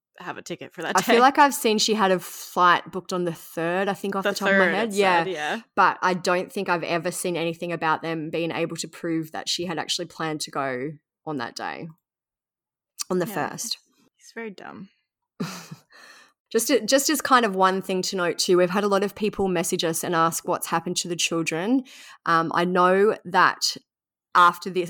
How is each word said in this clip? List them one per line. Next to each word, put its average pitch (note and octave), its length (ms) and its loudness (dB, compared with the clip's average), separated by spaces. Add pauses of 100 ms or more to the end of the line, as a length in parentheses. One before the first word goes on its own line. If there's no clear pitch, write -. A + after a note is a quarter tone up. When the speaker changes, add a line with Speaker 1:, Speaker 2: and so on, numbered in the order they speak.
(200)
Speaker 1:
have E3 180 -12
a - 40 -16
ticket - 300 -14
for F3 120 -14
that - 120 -4
Speaker 2:
I - 60 4
feel - 140 2
Speaker 1:
day. A#3 60 6
Speaker 2:
like C#4 180 6
I've C#4+ 140 8
seen A3 240 0
she G#3+ 180 2
had G3 160 4
a F3+ 80 2
flight - 720 2
booked F#3 200 -10
on F3+ 140 -2
the E3+ 80 -2
third, F3 560 -4
I G3 40 -2
think, G3 220 -6
off F#3+ 80 -2
Speaker 1:
The G3+ 60 0
Speaker 2:
the G3 60 -4
top G3+ 140 -2
of G3 80 4
my F#3+ 80 6
Speaker 1:
third, E3+ 100 2
Speaker 2:
head. G#3+ 180 -2
Speaker 1:
it - 20 -6
Speaker 2:
Yeah. F#3+ 280 4
Speaker 1:
said, F#3+ 100 -4
yeah. D#3 280 -4 (140)
Speaker 2:
But F#3 260 4
I F#3 120 2
don't F3+ 400 -2
think F#3+ 160 -6
I've F3 140 0
ever E3+ 280 -2
seen F3+ 240 -4
anything E3+ 380 -4
about D#3+ 280 -2
them D#3+ 280 -6
being D#3+ 220 -4
able D#3+ 260 -4
to E3 100 -8
prove D#3+ 460 -6
that - 160 -8
she F3 160 -4
had E3+ 120 -6
actually - 280 -4
planned D#3 360 -6
to - 100 -10
go C3+ 400 -4 (340)
on D#3 120 -6
that A#2 180 -8
day, F#2 340 -10 (1200)
on F#3 100 0
the E3+ 80 0
Speaker 1:
Yeah. D#3 220 -4
Speaker 2:
first. - 300 -10 (400)
Speaker 1:
It's - 120 -20
very A3+ 200 -12
dumb. - 380 -18 (500)
Speaker 2:
<laughs> F3+ 100 -6 (1000)
Just, A#3 200 0 (140)
just C4+ 240 2
as C#4+ 120 0
kind B3 220 2
of G3 120 0
one F#3+ 260 2
thing F#3 220 -4
to G3 120 -4
note F3 220 -2
too, F3+ 200 4
we've F3+ 120 4
had G3 160 0
a - 20 2
lot G3 160 2
of G3+ 120 -4
people G3+ 340 -2
message F3 340 -2
us E3 220 -2
and F3 100 -2
ask E3 320 0
what's - 200 -2
happened F3 300 -4
to - 120 -4
the F3 60 -4
children. E3+ 680 0 (420)
Um, E3 300 2
I F3 80 2
know F#3 600 4
that F3 500 2 (600)
after F3 340 4
this, F3 200 -2